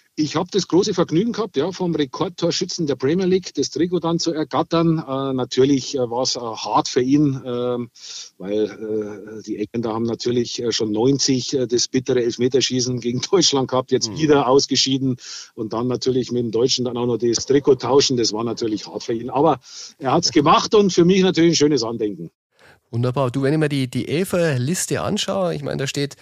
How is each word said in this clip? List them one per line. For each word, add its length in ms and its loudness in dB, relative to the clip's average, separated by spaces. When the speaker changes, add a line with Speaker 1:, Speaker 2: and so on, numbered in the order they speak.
Speaker 1:
Ich 180 -2
hab 160 -2
das 160 0
große 280 2
Vergnügen 380 0
gehabt, 240 -6
ja, 140 0
vom 240 -2
Rekordtorschützen 920 -2
der 80 0
Premier 300 0
League 280 0
das 160 -2
Trikot 300 0
dann 180 0
zu 140 -2
ergattern. 680 0
Äh, 340 -4
natürlich, 640 2
äh, 160 -2
war's, 240 -2
äh, 60 -6
hart 480 -2
für 120 0
ihn, 460 2
ähm, 440 -4
weil, 280 -2
äh, 60 -14
die 140 -8
Engländer 360 -4
haben 80 -2
natürlich, 580 -2
äh, 120 -2
schon 180 -2
neunzig, 640 0
äh, 140 0
das 180 0
bittere 380 0
Elfmeterschießen 760 0
gegen 220 -4
<laughs> 100 -8
Deutschland 400 2
gehabt, 220 0
jetzt 180 0
Speaker 2:
Mhm. 80 -8
Speaker 1:
wieder 300 4
ausgeschieden 680 2
und 180 -8
dann 140 -2
natürlich 460 -2
mit 100 0
dem 80 -4
Deutschen 340 0
dann 120 -6
auch 100 0
noch 120 0
das 280 0
Trikot 300 4
tauschen. 400 2
Das 160 0
war 100 -4
natürlich 460 -4
hart 160 -10
für 100 -4
ihn, 160 -6
aber 300 2
er 140 -2
hat's 200 0
gemacht 420 4
und 180 4
für 120 4
mich 180 6
natürlich 300 4
ein 40 0
schönes 280 2
Andenken. 480 -4
Speaker 2:
Wunderbar. 400 0
Du, 120 -2
wenn 100 2
ich 60 2
mir 100 2
die, 220 -2
die 180 -4
Elferliste 920 -2
anschaue, 520 -2
ich 80 -8
meine, 140 -6
da 100 -4
steht 360 -6